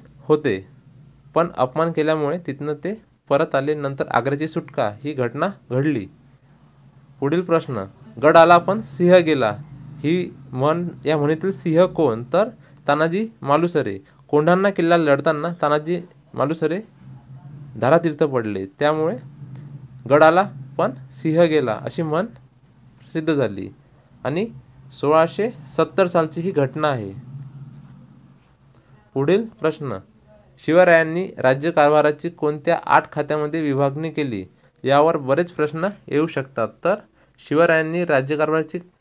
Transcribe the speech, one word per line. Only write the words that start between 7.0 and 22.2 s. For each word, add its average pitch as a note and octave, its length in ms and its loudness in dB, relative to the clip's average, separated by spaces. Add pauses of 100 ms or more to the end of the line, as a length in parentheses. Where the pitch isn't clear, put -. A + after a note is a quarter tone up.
पुढील D#3 220 0
प्रश्न, D#3 420 -2 (380)
"गड D#3 140 6
आला E3+ 220 10
पण F#3+ 220 0
सिंह F3 360 4
गेला" C#3 400 2 (420)
ही E3+ 360 -2 (180)
म्हण, D#3 360 0 (160)
या D3+ 120 0
म्हणीतील D#3 360 0
सिंह F3 340 2
कोण? C3+ 460 0
तर G3 160 2 (400)
तानाजी E3 400 0 (140)
मालुसरे. C#3+ 560 0 (300)
कोंढाणा F3+ 420 2
किल्ला E3+ 260 2
लढताना D3+ 520 0 (140)
तानाजी D#3 400 -2 (320)
मालुसरे D#3 460 -2 (960)
धारातीर्थ D#3 480 2
पडले, G#2+ 420 -2
त्यामुळे D#3 500 -2 (920)
"गड D3 120 6
आला F3 280 6 (280)
पण G3+ 120 0 (200)
सिंह D#3+ 320 0
गेला" C#3 400 2
अशी A#2 200 -6
म्हण D#3+ 240 -2